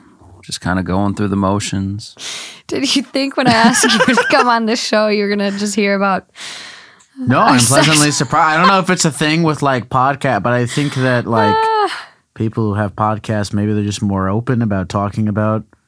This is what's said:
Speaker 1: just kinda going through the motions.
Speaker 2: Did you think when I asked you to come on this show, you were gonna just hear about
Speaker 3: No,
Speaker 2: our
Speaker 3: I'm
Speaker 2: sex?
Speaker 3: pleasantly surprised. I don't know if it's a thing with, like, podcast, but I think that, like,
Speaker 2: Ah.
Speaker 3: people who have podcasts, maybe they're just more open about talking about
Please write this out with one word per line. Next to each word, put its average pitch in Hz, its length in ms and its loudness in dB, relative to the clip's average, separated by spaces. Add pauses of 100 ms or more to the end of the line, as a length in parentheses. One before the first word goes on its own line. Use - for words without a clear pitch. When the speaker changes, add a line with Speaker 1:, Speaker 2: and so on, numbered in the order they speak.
(420)
Speaker 1:
just - 200 -12
kinda 90 220 -2
going 95 320 -2
through 104 120 -2
the 98 80 -2
motions. 98 800 -2 (520)
Speaker 2:
Did - 280 -2
you 285 80 0
think 269 320 -4
when 269 120 0
I 247 60 6
asked 226 300 4
you 262 60 4 (100)
to 254 320 2
come 254 160 4
on 233 200 2
this 233 140 -2
show, 214 280 0
you 208 160 0
were 202 40 -4
gonna 202 220 -2
just 202 240 -6
hear 202 220 0
about 196 320 -2 (880)
Speaker 3:
No, 127 220 2
Speaker 2:
our 220 100 4
Speaker 3:
I'm 131 100 4
Speaker 2:
sex? 117 100 2 (160)
Speaker 3:
pleasantly 147 260 4
surprised. 156 460 0
I 165 40 2
don't 190 80 6
know 196 100 4
if 185 100 -2
it's 180 140 0
a 160 80 2
thing 156 320 0
with, 151 180 0
like, 131 280 0
podcast, 131 540 0
but 120 100 0
I 123 120 2
think 143 300 -4
that, 127 320 0
like, 110 300 2
Speaker 2:
Ah. 415 340 0 (440)
Speaker 3:
people 113 320 -2
who 101 80 -2
have 104 200 -2
podcasts, 107 580 -2
maybe 104 200 0
they're 104 100 0
just 101 180 -4
more 98 280 0
open 117 320 -2
about 98 260 -2
talking 104 400 -2
about 107 380 0 (220)